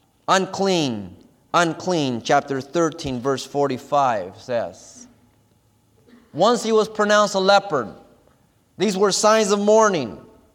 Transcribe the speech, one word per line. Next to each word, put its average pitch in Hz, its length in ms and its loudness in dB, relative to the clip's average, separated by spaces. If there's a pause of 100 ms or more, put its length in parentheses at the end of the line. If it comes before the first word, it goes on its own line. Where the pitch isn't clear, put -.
(280)
"Unclean, 165 880 -2 (380)
unclean," 156 680 -2
chapter 139 380 -2
thirteen, 139 640 -4
verse 131 240 -4
forty-five 127 960 -2
says. - 640 -10 (1300)
Once 202 300 2
he 226 100 -2
was 214 160 2
pronounced 208 460 2
a 190 40 0
leper, 190 560 0 (840)
these 196 200 0
were 196 160 2
signs 214 380 2
of 202 80 2
mourning 202 600 2 (360)